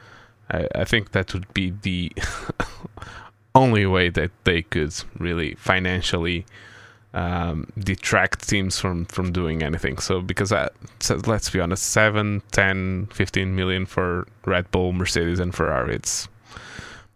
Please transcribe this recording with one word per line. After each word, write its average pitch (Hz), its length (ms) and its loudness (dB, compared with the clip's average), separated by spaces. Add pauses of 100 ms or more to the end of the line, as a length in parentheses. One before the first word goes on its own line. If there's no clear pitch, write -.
(520)
I, 80 240 -2
I 80 80 0
think 113 300 0
that 92 200 0
would 90 200 -6
be 92 280 -2
the 90 300 -2 (760)
<laughs> - 720 -4
only 117 300 8
way 92 240 4
that 80 220 0 (120)
they 87 180 4
could 78 320 -2 (240)
really 85 380 -2
financially, 90 880 0 (680)
um, 87 640 -2
detract 95 680 0
teams 95 320 2
from, 87 260 -2
from 92 260 -2
doing 82 320 0
anything. 73 340 -2
So, 92 240 0
because, 92 300 0
I, 87 180 2 (300)
so - 160 2 (100)
let's 107 240 0
be 92 120 0
honest, 85 260 -2
seven, 104 540 2 (100)
ten, 95 600 0
fifteen 95 420 0
million 92 300 0
for 90 420 -2 (180)
Red 90 260 0
Bull, 90 200 2
Mercedes, 87 480 0
and 90 160 -2
Ferrari, 67 400 0
it's - 320 -4 (880)